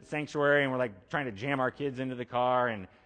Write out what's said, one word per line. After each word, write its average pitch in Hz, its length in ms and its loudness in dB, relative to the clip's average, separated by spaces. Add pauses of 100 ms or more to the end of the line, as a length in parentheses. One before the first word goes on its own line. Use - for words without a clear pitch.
sanctuary 143 580 2
and 135 80 0
we're, 127 80 0
like, 110 300 -4
trying 151 160 -2
to 120 60 -4
jam 135 280 -2
our 127 100 2
kids 135 300 -4
into 131 160 -6
the 123 100 -8
car 123 440 2
and, 101 180 -6 (180)